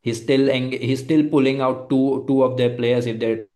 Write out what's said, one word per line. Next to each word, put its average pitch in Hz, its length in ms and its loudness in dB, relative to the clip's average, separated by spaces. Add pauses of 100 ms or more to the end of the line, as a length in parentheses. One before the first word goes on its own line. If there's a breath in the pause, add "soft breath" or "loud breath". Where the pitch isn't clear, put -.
He's 117 200 -4
still 135 280 2
eng-, 127 220 -2
he's 127 320 -4
still 151 240 2
pulling 139 320 2
out 131 300 -2
two, 135 380 0
two 135 160 2
of 123 120 0
their 123 220 0
players 120 300 0
if 113 120 -6
they're 113 360 -2